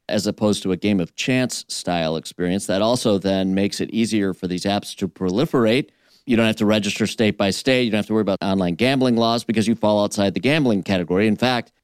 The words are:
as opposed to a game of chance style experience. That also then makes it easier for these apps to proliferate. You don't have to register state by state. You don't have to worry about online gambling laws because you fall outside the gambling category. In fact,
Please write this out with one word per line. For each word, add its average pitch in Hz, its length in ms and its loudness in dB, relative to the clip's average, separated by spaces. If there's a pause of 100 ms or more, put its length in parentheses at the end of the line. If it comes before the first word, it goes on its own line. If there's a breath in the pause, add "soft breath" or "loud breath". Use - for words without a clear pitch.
as 104 180 -2
opposed 104 380 0
to 95 80 -2
a 90 40 -2
game 101 240 0
of 82 140 -6
chance 127 540 -2
style 82 480 -4
experience. 87 500 -4
That 95 160 0
also 113 360 2
then 95 360 0
makes 98 260 -2
it 78 100 -6
easier 107 440 -2
for - 120 -8
these 87 180 -4
apps 101 320 -2
to - 120 -4
proliferate. 117 840 0 (360 soft breath)
You 120 100 2
don't 113 100 4
have 110 100 0
to 107 100 0
register 104 400 0
state 104 320 0
by 101 120 2
state. 127 340 2
You 113 80 -2
don't 107 60 2
have 101 100 -2
to 110 40 -2
worry 110 100 2
about 95 200 0
online 95 320 0
gambling 127 420 2
laws 117 280 0
because 107 220 0
you 113 100 2
fall 104 260 2
outside 101 320 0
the 95 60 -4
gambling 123 420 2
category. 92 460 0
In 107 80 0
fact, 120 360 -2 (120)